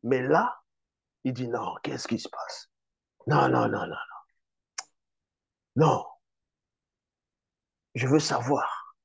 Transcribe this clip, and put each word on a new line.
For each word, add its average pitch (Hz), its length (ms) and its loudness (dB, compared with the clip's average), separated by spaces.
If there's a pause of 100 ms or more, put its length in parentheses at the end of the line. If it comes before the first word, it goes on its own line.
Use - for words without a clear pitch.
Mais 127 200 0
là, 160 380 2 (640)
il 131 80 0
dit, « 123 160 -6
Non, 107 340 -4
qu'est-ce - 240 -6
qui 117 120 -2
se - 100 -8
passe ? - 420 -12 (560)
Non, 143 220 4
non, 117 200 2
non, - 180 -2
non, - 0 -
non. - 100 -10 (1800)
Non. 143 300 4 (1900)
Je 120 120 0
veux 147 140 6
savoir. » - 840 -2